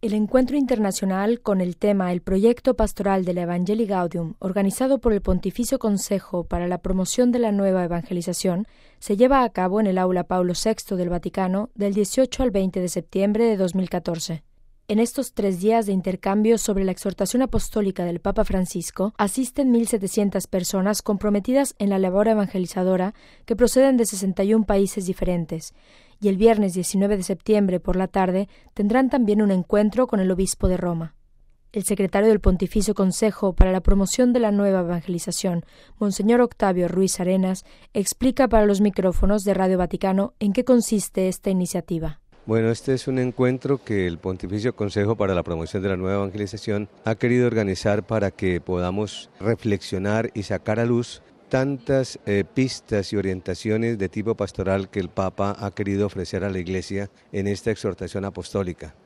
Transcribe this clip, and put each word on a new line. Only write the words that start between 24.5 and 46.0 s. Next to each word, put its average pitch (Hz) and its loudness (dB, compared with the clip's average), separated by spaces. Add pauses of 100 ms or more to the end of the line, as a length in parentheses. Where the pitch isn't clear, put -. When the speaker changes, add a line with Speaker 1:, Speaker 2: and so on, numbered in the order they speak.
Speaker 1:
un 220 4
países 196 0
diferentes. 175 -4 (460)
Y 208 2
el 190 0
viernes 214 4
diecinueve 196 0
de 190 -4
septiembre 196 0
por 180 -2
la 185 0
tarde 185 0 (240)
tendrán 233 2
también 214 2
un 208 4
encuentro 208 2
con 214 0
el 190 2
obispo 185 0
de 185 2
Roma. 170 -4 (600)
El 202 -4
secretario 202 2
del 208 6
Pontificio 190 2
Consejo 190 0
para 185 6
la 185 0
Promoción 202 2
de 247 2
la 220 2
Nueva 202 2
Evangelización, 175 -4 (360)
Monseñor 214 2
Octavio 190 0
Ruiz 185 0
Arenas, 185 0 (280)
explica 254 0
para 214 6
los 202 4
micrófonos 190 2
de 196 2
Radio 185 2
Vaticano 190 0
en 202 0
qué 247 0
consiste 226 2
esta 185 -2
iniciativa. 170 -4 (280)
Speaker 2:
Bueno, 113 2
este 131 -2
es 127 -6
un 131 -2
encuentro 127 0
que 98 -2
el 85 -4
Pontificio 98 -6
Consejo 104 -2
para 95 0
la 87 0
Promoción 85 -6
de 101 0
la 95 -2
Nueva 95 -2